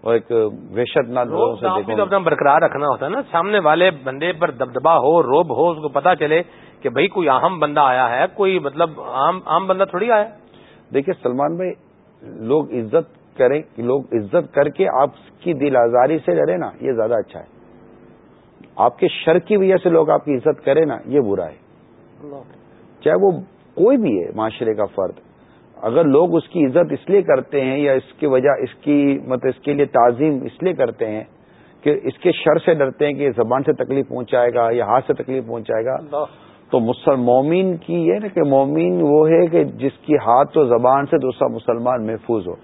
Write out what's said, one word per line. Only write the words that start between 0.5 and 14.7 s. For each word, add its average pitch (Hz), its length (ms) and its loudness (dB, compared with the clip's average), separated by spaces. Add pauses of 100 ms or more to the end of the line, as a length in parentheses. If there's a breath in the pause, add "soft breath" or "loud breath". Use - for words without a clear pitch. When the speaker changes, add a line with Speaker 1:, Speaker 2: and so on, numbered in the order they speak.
Speaker 1:
وحشت 120 340 -2
ناک 123 160 -2
نظروں 160 140 -4
Speaker 2:
روب - 200 -2
Speaker 1:
سے - 60 -4
Speaker 2:
آپ 285 80 -2
بھی 202 100 -4
Speaker 1:
دیکھو؟ 220 120 -4
Speaker 2:
تو 214 60 0
اپنا 196 160 0
برقرار 151 440 2
رکھنا 143 240 -2
ہوتا 131 200 -2
ہے 156 40 -6
نا، 254 200 -6
سامنے 196 280 0
والے 170 320 2
بندے 139 420 -8
پر 160 180 -2
دبدبا 131 460 0
ہو، 151 260 2
روب 139 340 0
ہو، 165 140 0
اس 156 80 -8
کو 151 100 -8
پتا 143 280 0
چلے 156 260 0 (400 loud breath)
کہ 139 60 -4
بھائی 139 200 0
کوئی 180 200 -2
اہم 151 300 0
بندہ 151 220 0
آیا 127 380 2
ہے، 147 60 0 (100)
کوئی 190 240 0
مطلب 147 420 -4
عام، 139 440 -2
عام 175 220 -2
بندہ 190 240 0
تھوڑی 202 200 -4
آیا۔ 214 140 2 (720 loud breath)
Speaker 1:
دیکھیے 143 280 -2
سلمان 139 340 -2
بھائی، 180 160 -6 (500)
لوگ 120 520 -4
عزت 123 640 -4
کریں، 131 260 2 (140)
لوگ 123 380 -2
عزت 117 400 -2
کر 143 140 2
کے 139 180 -2 (160)